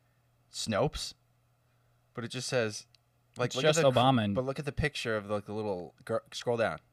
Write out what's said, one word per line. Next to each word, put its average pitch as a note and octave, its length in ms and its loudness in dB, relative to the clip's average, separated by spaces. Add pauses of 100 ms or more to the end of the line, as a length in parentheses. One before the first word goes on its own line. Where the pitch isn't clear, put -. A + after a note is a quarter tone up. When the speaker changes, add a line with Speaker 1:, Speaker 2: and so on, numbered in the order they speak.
(540)
Speaker 1:
Snopes? - 600 -4 (1000)
Speaker 2:
But A#2 100 -8
it A2+ 60 -8
just B2+ 180 -8
says, A2 380 -2 (520)
like, B2 100 0
Speaker 3:
It's - 100 -4
Speaker 2:
look C3+ 60 -2
Speaker 3:
just D#3 160 4
Speaker 2:
at D#3+ 40 4
the C3+ 80 6
cr-, B2 80 4
Speaker 3:
Obama B2+ 240 6
and G2+ 120 0
Speaker 2:
but B2+ 100 -2
look C#3 140 -4
at C#3+ 60 -6
the C#3+ 60 -6
picture - 440 -2
of, G2+ 140 -4
like, G#2 160 -2
the G#2 80 -10
little G2 400 -6 (120)
girl. A2+ 160 -2 (100)
Scroll A#2+ 260 -2
down. F#2 220 0 (140)